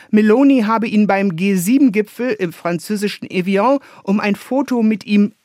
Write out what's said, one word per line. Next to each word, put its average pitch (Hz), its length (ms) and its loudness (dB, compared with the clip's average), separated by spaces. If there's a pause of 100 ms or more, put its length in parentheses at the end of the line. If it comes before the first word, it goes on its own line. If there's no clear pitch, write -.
Meloni 233 540 4
habe 220 240 -2
ihn 208 200 0
beim 196 280 0
G 190 200 0
sieben-Gipfel 220 760 0
im 175 220 -6
französischen 190 760 -6
Evian 196 500 0 (240)
um 202 160 -2
ein 202 160 -2
Foto 254 460 -4
mit 220 240 -2
ihm 208 280 0 (120)